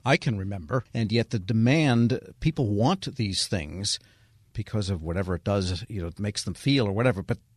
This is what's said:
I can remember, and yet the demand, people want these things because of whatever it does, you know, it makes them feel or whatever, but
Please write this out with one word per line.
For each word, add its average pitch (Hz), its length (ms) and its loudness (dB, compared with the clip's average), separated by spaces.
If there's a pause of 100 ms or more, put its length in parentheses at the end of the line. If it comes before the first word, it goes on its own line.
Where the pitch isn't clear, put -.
I 135 140 4
can 113 180 0
remember, 98 560 -4
and 113 180 0
yet 113 200 2
the 120 80 -2
demand, 117 840 4 (200)
people 151 280 0
want 123 480 2
these 98 300 -2
things 90 520 -4 (540)
because 104 380 -4
of 82 120 -2
whatever 87 320 -2
it 85 100 -6
does, 92 440 0
you 101 140 -6
know, 85 60 -4
it 87 120 -12
makes 104 240 -4
them 98 100 -4
feel 139 320 2
or 98 60 -2
whatever, 104 300 2
but - 160 -4 (180)